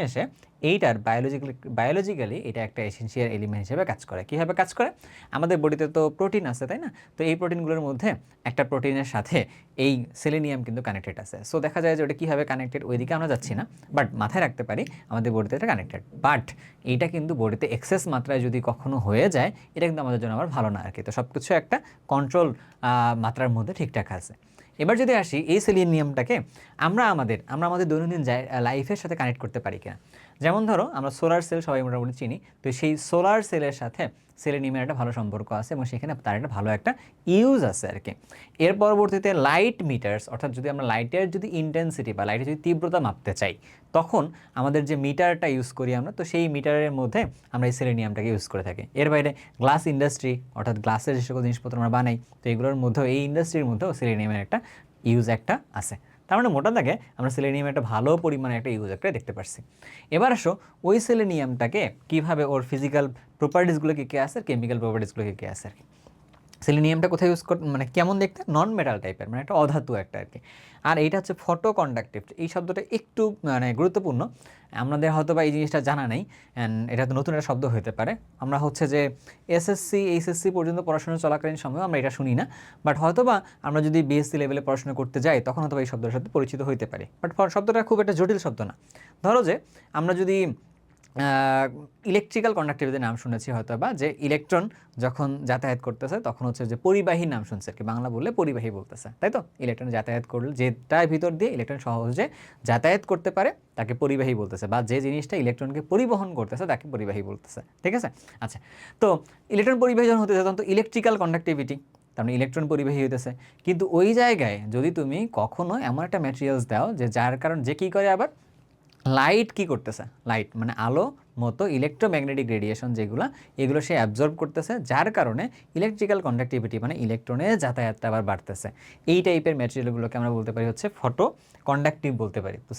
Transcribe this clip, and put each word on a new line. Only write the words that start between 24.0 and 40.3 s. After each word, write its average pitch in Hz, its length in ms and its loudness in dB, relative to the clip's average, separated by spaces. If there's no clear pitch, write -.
আছে। - 220 -12
এবার 196 200 2
যদি 254 180 4
আসি 170 220 0
এই 160 220 2
সেলেনিয়ামটাকে 165 800 2
আমরা 208 320 2
আমাদের, 123 280 0
আমরা 156 200 -2
আমাদের 180 200 0
দৈনন্দিন 160 360 0
জায়-, 127 380 -2
লাইফের 135 340 0
সাথে 165 200 -6
কানেক্ট 123 260 -2
করতে 120 180 -8
পারি 95 200 -6
কিনা। 98 180 -12
যেমন 185 260 2
ধরো 214 220 4
আমরা 139 240 -4
সোলার 170 300 2
সেল 165 200 -2
সবাই 135 220 0
মোটামুটি 123 300 -2
চিনি, 127 260 -6
তো 135 80 -2
সেই 151 260 0
সোলার 190 440 4
সেলের 147 300 -2
সাথে 123 380 -6
সেলেনিয়ামের 135 440 -2
একটা 139 120 -2
ভালো 123 180 -2
সম্পর্ক 107 400 -6
আছে 110 220 -4
এবং 131 120 -4
সেখানে 127 380 -6
তার 104 120 0
একটা 107 120 -4
ভালো 107 220 -2
একটা 107 240 0
ইউজ 220 380 6
আছে 101 240 -2
আর - 120 -8
কি। 98 120 -10
এর 175 140 6
পরবর্তীতে 202 600 4
লাইট 175 500 4
মিটার্স, 117 460 -2
অর্থাৎ 127 220 -6